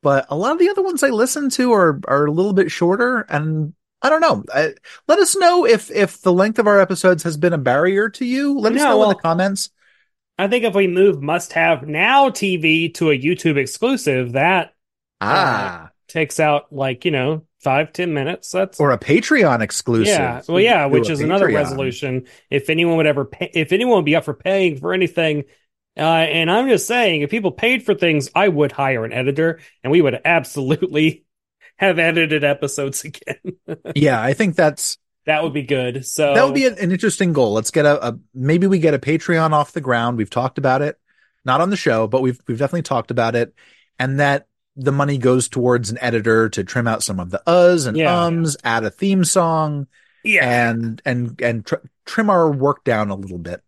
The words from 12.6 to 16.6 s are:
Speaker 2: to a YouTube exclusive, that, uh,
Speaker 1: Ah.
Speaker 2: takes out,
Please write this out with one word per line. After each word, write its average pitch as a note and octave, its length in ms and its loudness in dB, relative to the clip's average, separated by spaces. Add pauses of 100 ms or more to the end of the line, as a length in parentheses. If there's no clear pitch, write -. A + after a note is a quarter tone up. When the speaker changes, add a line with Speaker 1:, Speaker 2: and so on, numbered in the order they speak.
Speaker 2:
to D#3+ 180 0
a C#3+ 60 2
YouTube D3+ 400 0
exclusive, C3 760 -2
that, E3 400 0 (480)
uh, G2 40 -4
Speaker 1:
Ah. G#2 640 -2 (200)
Speaker 2:
takes D#3+ 300 -4
out, D3+ 340 0